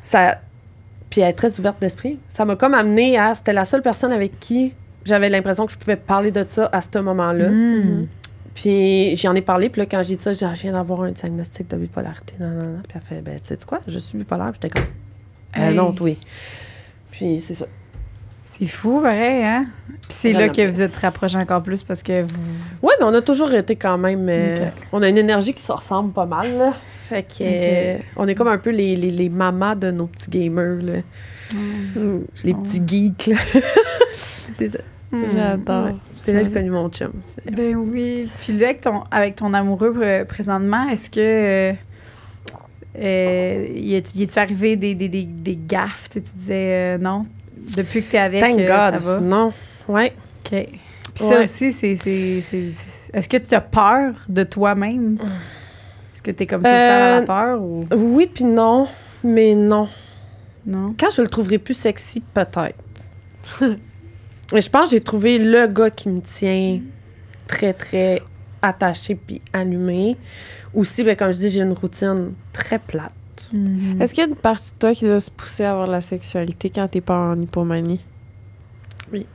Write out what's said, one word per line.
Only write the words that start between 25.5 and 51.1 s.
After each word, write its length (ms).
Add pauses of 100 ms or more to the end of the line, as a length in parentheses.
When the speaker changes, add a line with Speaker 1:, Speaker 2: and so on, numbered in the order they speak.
Speaker 1:
qui 80
se 100
ressemble 400
pas 140
mal, 320
là. 160 (340)
Fait 140
que, 120
Speaker 2:
Ok. 80
Speaker 1:
euh, 560 (180)
on 120
est 60
comme 140
un 100
peu 120
les, 240
les, 160
les 200
mamas 440
de 160
nos 160
petits 240
gamers, 520
là. 100 (640)
Speaker 2:
Hmm. 460
Speaker 3:
Hmm. 200 (240)
Speaker 1:
Les 80
Speaker 2:
Oh. 100
Speaker 1:
petits 240
geeks, 400
là. 100 (180)
<laughs> 60 (1000)
C'est 100
ça. 100 (320)
Speaker 2:
Hmm. 140 (100)
Speaker 3:
J'adore. 520
Speaker 1:
Ouais. 80 (240)
C'est 160
là 60
que 40
j'ai 80
Speaker 3:
Ouais. 80
Speaker 1:
connu 100
mon 200
chum. 220 (220)
C'est 200
Speaker 2:
Ben 220
oui. 520 (140)
Puis 160
là, 100
avec 140
ton, 280
avec 260
ton 180
amoureux, 480
euh, 240
présentement, 600
est-ce 220
que, 100
euh, 520 (1300)
euh, 720
y 220
a-tu, 220
y 60
est-tu 140
arrivé 380
des, 180
des, 140
des, 160
des 320
gaffes ? 540
Tu 80
sais, 60
tu 100
disais, 600
euh, 40
non ? 280 (500)
Depuis 260
que 100
t'es 60
avec, 220
Speaker 1:
Thank 200
Speaker 2:
euh, 80
ça 240
Speaker 1:
God. 100
Speaker 2:
va ? 180
Speaker 1:
Non. 320 (360)
Ouais. 240 (320)
Speaker 2:
Ok. 60
Puis 280 (360)